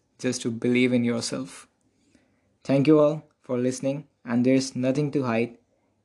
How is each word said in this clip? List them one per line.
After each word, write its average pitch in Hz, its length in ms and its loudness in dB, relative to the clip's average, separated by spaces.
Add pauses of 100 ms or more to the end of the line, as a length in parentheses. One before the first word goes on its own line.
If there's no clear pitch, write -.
(180)
just 127 260 -4
to 123 80 -4
believe 123 420 2
in 123 100 2
yourself. 120 640 -6 (960)
Thank 135 240 2
you 156 120 8
all 151 240 2 (180)
for 127 160 -6
listening, 135 500 -4 (180)
and 120 200 0
there's 131 300 2
nothing 131 360 -2
to 143 120 -2
hide. 117 340 -2 (480)